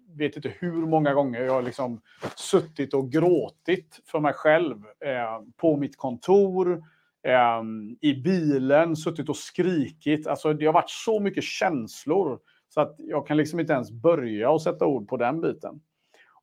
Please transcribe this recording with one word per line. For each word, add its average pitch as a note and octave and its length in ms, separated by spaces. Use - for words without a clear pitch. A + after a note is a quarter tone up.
vet D3 200
inte C#3+ 120
hur E3 280
många D#3 280
gånger B2+ 280
jag C3 100
har C3 100
liksom B2 380
suttit D3+ 580
och C3+ 180
gråtit E3 920
för - 160
mig D3 120
själv, D#3 440
eh, A#2 360
på D#3+ 200
mitt C#3 200
kontor, F3+ 880
eh, A#2+ 400
i D3 140
bilen, D3+ 840
suttit D#3+ 320
och D3 80
skrikit. D#3 920
Alltså, D3+ 260
det D3+ 140
har D#3 60
varit E3 180
så A3 300
mycket F#3+ 240
känslor D3+ 920
så - 120
att - 180
jag - 280
kan D3+ 100
liksom D#3+ 240
inte D#3+ 120
ens A#2 200
börja A#2+ 600
att D#3 80
sätta E3+ 240
ord B2+ 220
på C3 80
den B2 240
biten. - 400